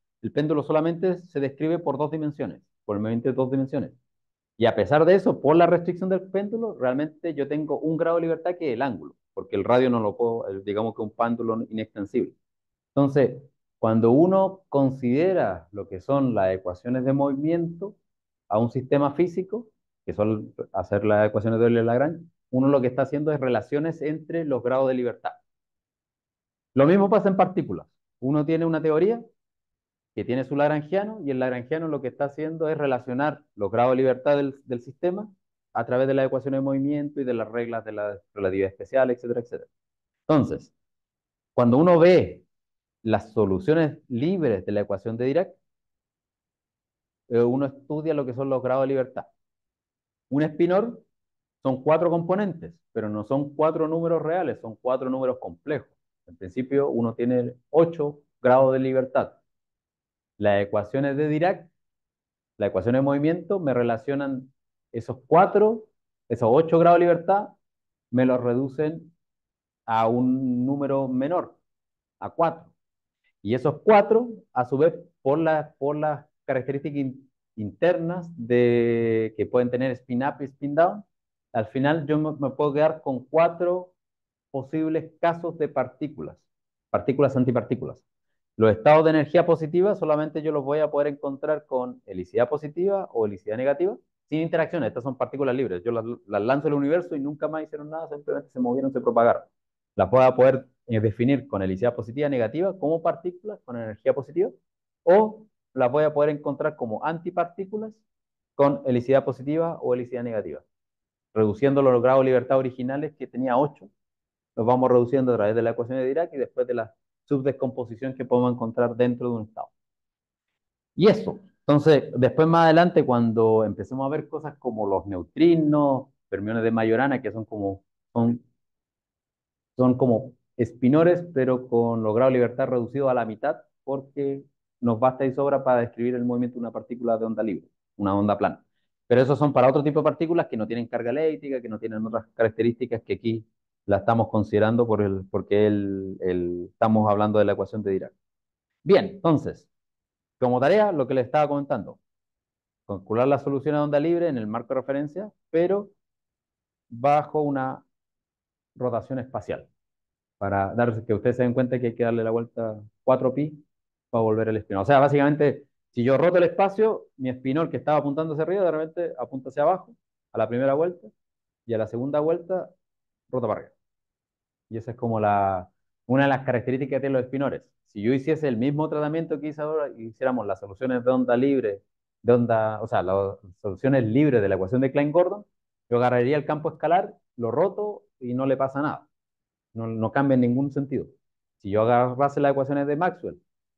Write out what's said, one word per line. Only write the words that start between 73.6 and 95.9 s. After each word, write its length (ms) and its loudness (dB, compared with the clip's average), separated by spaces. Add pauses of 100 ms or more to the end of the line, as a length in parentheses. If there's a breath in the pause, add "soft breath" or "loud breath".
cuatro, 460 6 (240)
a 120 -2
su 140 -2
vez, 160 4 (260)
por 160 0
la, 400 -2
por 180 -4
las 300 -4 (200)
características 520 -6
in-, 320 -6 (260)
internas 800 -2
de, 1040 2
que 80 -2
pueden 240 0
tener 220 -2
spin 320 -6
up 180 -6
y 40 -8
spin 280 -8
down, 300 2 (480)
al 160 -2
final 400 0
yo 100 0
me, 220 -2
me 100 -2
puedo 240 -2
quedar 300 2
con 220 -6
cuatro 640 0 (580)
posibles 640 -4 (100)
casos 380 -2
de 80 -2
partículas, 680 -8 (520)
partículas 480 0
antipartículas. 640 -2 (520)
Los 160 6
estados 320 6
de 60 4
energía 360 4
positiva 500 2
solamente 480 -2
yo 80 -2
los 120 -2
voy 160 0
a 120 0
poder 160 0
encontrar 580 -6
con 400 -6
helicidad 440 -2
positiva 640 -4
o 140 -2
helicidad 320 -6
negativa, 400 -2 (320)
sin 120 -4
interacciones. 480 -2
Estas 140 -8
son 140 -8
partículas 380 -2
libres. 280 -4
Yo 80 -2